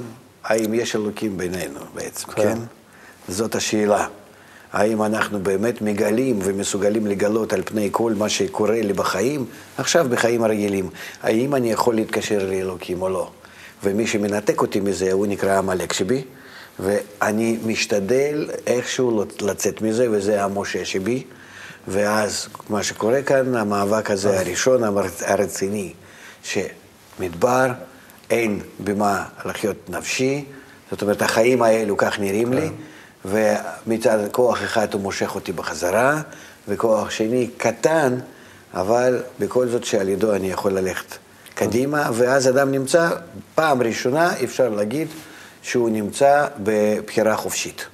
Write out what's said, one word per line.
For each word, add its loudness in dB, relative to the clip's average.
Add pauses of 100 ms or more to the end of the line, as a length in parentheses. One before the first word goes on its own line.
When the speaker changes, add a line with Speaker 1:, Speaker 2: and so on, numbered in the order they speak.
(440)
Speaker 1:
האם 0
יש -2
אלוקים -4
בינינו -6 (160)
בעצם, -10
Speaker 2:
כן. -2
Speaker 1:
כן? 2 (680)
זאת -2
השאלה. 2 (640)
האם 2
אנחנו 0
באמת 0
מגלים 2
ומסוגלים 0
לגלות 0
על 2
פני -2
כל 2
מה 0
שקורה 0
לי 0
בחיים, 0 (320)
עכשיו 2
בחיים 2
הרגילים, 0 (340)
האם 2
אני 2
יכול 2
להתקשר 0 (100)
לאלוקים -4
או 0
לא? -4 (540)
ומי 2
שמנתק 0
אותי 0
מזה, 0
הוא 2
נקרא 0
עמלק -2
שבי, 0 (560)
ואני 0
משתדל 0 (180)
איכשהו 0
לצ-, -10
לצאת -2
מזה, 2
וזה 2
המשה -4
שבי. -2 (640)
ואז 0 (220)
מה -2
שקורה 0
כאן, 2
המאבק 0
הזה 2
Speaker 2:
אז 4 (120)
Speaker 1:
הראשון, 4
המר-, 2 (200)
הרציני, -2 (500)
שמדבר, -2 (640)
אין 0 (200)
במה 0 (220)
לחיות -4
נפשי, -2 (460)
זאת -8
אומרת, 2
החיים 4
האלו 4
כך 0
נראים 0
לי, 0
Speaker 2:
כן. -6 (1120)
Speaker 1:
ומצד 4 (140)
כוח 4
אחד 0
הוא 0
מושך -2
אותי -6
בחזרה, 0 (460)
וכוח 2
שני 0
קטן, 2 (580)
אבל 2 (200)
בכל 0
זאת -2
שעל 0
ידו 2
אני -2
יכול -2
ללכת -2 (500)
קדימה, 0
ואז 4
אדם 4
נמצא, 2 (460)
פעם 4
ראשונה 2 (120)
אפשר 0
להגיד -2 (540)
שהוא 0
נמצא 4 (140)
בבחירה 2
חופשית. -6